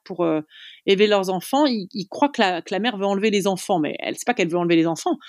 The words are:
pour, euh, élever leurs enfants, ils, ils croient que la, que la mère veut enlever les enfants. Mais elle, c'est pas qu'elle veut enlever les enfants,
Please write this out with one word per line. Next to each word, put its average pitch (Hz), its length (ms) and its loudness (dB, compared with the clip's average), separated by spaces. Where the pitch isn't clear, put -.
pour, 175 200 -6
euh, 156 180 0
élever 196 220 4
leurs 196 240 2
enfants, 269 340 0
ils, 220 260 -2
ils 185 160 -8
croient - 220 0
que 214 100 -4
la, 180 220 2
que - 100 -16
la 190 60 -2
mère 214 200 -2
veut 196 100 -2
enlever 202 240 2
les 196 160 2
enfants. 185 320 0
Mais 151 180 -2
elle, - 180 -8
c'est - 120 -6
pas 240 80 0
qu'elle 175 140 0
veut 175 100 -2
enlever 170 160 2
les 160 100 4
enfants, 170 320 -4